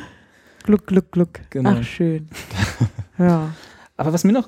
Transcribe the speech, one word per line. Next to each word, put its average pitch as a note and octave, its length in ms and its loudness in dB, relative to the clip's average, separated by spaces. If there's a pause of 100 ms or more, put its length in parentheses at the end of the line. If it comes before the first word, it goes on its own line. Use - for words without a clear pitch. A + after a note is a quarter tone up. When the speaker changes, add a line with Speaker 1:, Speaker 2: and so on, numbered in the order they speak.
(640)
Speaker 1:
Gluck, G#3 240 2
gluck, F#3 240 0
gluck. - 280 -2 (100)
Speaker 2:
Genau. C#3 300 2
Speaker 1:
Ach, A#2 40 -4
schön. D#3+ 500 -4
Speaker 3:
<laughs> - 840 -6
Speaker 1:
Ja. E3+ 320 2 (480)
Speaker 2:
Aber D#3 160 -2
was E3+ 100 0
mir F#3+ 80 4
noch, B3 160 2